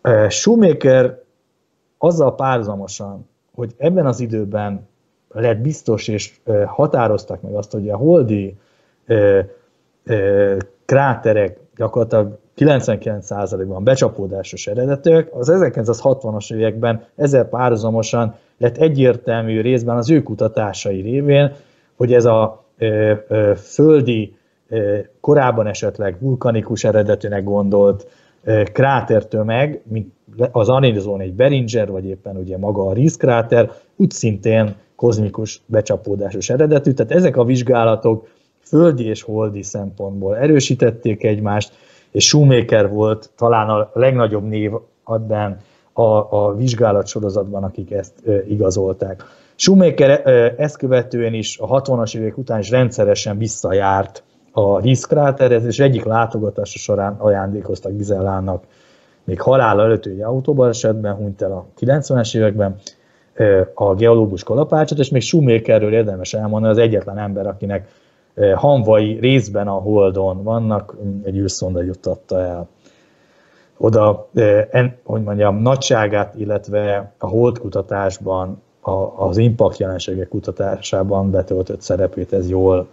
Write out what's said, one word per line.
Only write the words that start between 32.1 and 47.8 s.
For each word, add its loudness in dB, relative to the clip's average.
ugye -8
maga -2
a -2
Riss 2
kráter, 2
úgy 2
szintén 0
kozmikus -2
becsapódásos -4
eredetű. 2
Tehát -2
ezek 4
a 4
vizsgálatok 2
földi 2
és -6
holdi -4
szempontból -6
erősítették 2
egymást, -2
és 0
Shoemaker 4
volt -2
talán 2
a 0
legnagyobb 0
név -4
abban -4
a, 0
a 0
vizsgálatsorozatban, -2
akik -10